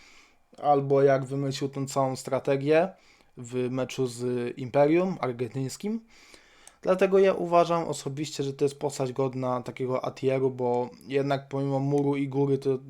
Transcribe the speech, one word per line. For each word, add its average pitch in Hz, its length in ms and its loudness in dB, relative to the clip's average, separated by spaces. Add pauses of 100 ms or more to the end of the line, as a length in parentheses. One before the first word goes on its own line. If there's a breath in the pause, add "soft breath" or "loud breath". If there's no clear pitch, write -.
(640 soft breath)
albo 139 400 4
jak 135 220 6
wymyślił 139 460 -4
tą 139 160 -6
całą 131 300 0
strategię 139 720 2 (480 soft breath)
w 123 340 -4
meczu 131 360 -2
z 120 520 -4
Imperium 151 600 2
Argentyńskim. 127 800 -6 (840 soft breath)
Dlatego 190 360 4
ja 190 160 6
uważam 170 540 2
osobiście, 143 560 -6
że 139 80 -4
to 143 120 -2
jest 139 140 0
postać 139 340 -4
godna 127 500 -2
takiego 127 420 -4
atieru, 131 460 0
bo 123 400 0 (160)
jednak 139 420 -2
pomimo 139 300 -2
muru 143 380 0
i 139 120 -2
góry 139 300 0
to, 135 120 -2 (200)